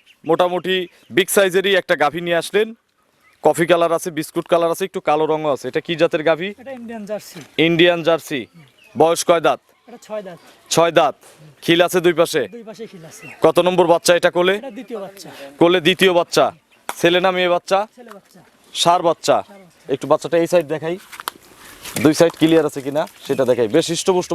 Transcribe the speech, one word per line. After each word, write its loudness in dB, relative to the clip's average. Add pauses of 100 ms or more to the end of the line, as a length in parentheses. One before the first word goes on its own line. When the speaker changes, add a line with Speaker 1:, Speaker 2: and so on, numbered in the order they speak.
(240)
Speaker 1:
মোটামুটি 0 (420)
বিগ 2
সাইজেরই 2
একটা -2
গাভী 0
নিয়ে 0
আসলেন। -2 (800)
কফি 2
কালার 2
আছে, -10 (100)
বিস্কুট -8
কালার 2
আছে, -6
একটু -12
কালো 0
রঙও -2
আছে। -8
এটা -4
কি -6
জাতের 0
গাভী? -2
Speaker 2:
এটা -16
ইন্ডিয়ান -14
জার্সি। -14 (300)
Speaker 1:
ইন্ডিয়ান 2
জার্সি। -2 (540)
বয়স 0
কয় 2
দাঁত? 0 (280)
Speaker 2:
এটা -20
ছয় -12
দাঁত। -18 (320)
Speaker 1:
ছয় 2
দাঁত। 2 (480)
খিল 4
আছে -4
দুই 4
পাশে? 0 (140)
Speaker 2:
দুই -18
পাশে -18
খিল -20
আছে। -20 (200)
Speaker 1:
কত 2 (100)
নম্বর 2
বাচ্চা 2
এটা 2
কোলে? 2
Speaker 2:
এটা -10
দ্বিতীয় -14
বাচ্চা। -18 (320)
Speaker 1:
কোলে 6
দ্বিতীয় 2
বাচ্চা। 2 (560)
ছেলে 2
না 2
মেয়ে 0
বাচ্চা? -2 (180)
Speaker 2:
ছেলে -20
বাচ্চা। -20 (420)
Speaker 1:
ষাঁড় 4
বাচ্চা। 2 (120)
Speaker 2:
ষাঁড় -20
বাচ্চা। -14
Speaker 1:
একটু -6
বাচ্চাটা 0
এই -2
সাইড 2
দেখাই। -8 (1080)
দুই 4
সাইড 4
ক্লিয়ার 4
আছে -10
কিনা -4 (240)
সেটা -2
দেখাই। 0
বেশ 2
হৃষ্টপুষ্ট -2